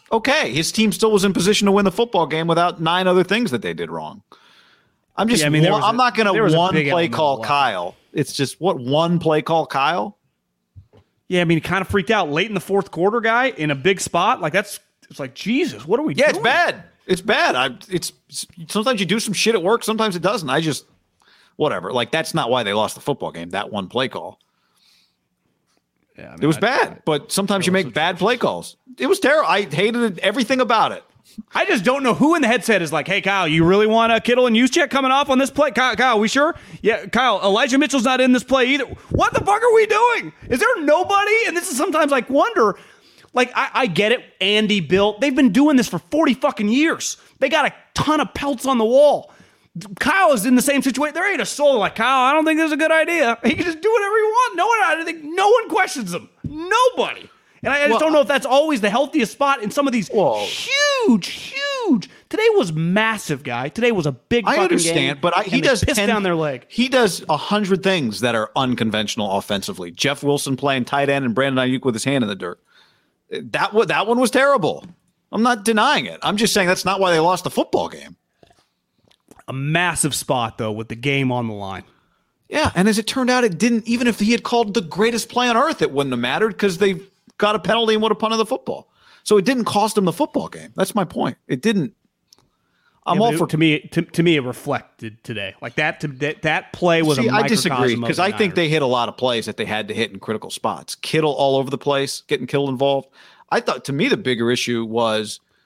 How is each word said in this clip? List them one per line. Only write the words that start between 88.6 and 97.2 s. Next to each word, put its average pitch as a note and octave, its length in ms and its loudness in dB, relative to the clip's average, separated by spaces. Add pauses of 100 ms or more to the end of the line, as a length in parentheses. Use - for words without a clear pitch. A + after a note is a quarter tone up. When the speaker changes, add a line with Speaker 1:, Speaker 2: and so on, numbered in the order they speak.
Speaker 1:
So G#3+ 120 4
it G3 80 4
didn't B3 200 2
cost G#3 340 0
him G3+ 60 4
the E3 80 2
football C4+ 360 -4
game. - 280 -18
That's - 180 -2
my G3+ 100 0
point. - 340 -6 (100)
It C#3+ 120 -4
didn't. G3+ 340 -2 (1080)
I'm F3+ 140 0
Speaker 2:
Yeah, G#3+ 60 4
Speaker 1:
all A#3 60 4
Speaker 2:
but D#3 40 0
it, D#3+ 40 -2
Speaker 1:
for E3+ 100 0
Speaker 2:
to D#3 100 -2
me, D#3 220 4 (120)
to, E3+ 100 0
to E3 200 -2
me, E3+ 140 4
it C#3 80 0
reflected A#2 800 -8
today. G2+ 360 -10
Like, A#2 140 -14
that, D#3 260 -2
to, D#3+ 80 -6
that, C#3+ 340 -8
that D#3+ 300 -2
play E3+ 300 2
was D3+ 160 2
Speaker 1:
See, B2+ 80 2